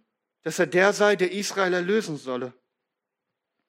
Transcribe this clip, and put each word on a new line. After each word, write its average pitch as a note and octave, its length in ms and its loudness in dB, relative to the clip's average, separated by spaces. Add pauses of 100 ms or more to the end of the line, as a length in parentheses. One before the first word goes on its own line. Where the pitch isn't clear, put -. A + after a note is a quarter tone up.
(440)
dass D#3+ 160 -4
er E3+ 80 2
der F#3 260 4
sei, G#3 220 4
der F3+ 160 0
Israel F#3+ 420 -2
erlösen F3+ 440 -2
solle. B2+ 360 -8 (1160)